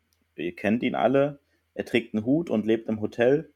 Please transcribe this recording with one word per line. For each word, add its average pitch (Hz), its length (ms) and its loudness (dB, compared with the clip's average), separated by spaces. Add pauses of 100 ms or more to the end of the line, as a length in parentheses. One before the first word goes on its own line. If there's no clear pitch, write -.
(360)
Ihr 85 180 -6
kennt 110 280 0
ihn 127 120 -2
alle. 139 440 2 (360)
Er 101 120 -6
trägt 117 280 -2
einen 107 120 -2
Hut 156 240 0
und 107 160 0
lebt 110 220 0
im 107 120 -4
Hotel. 127 560 0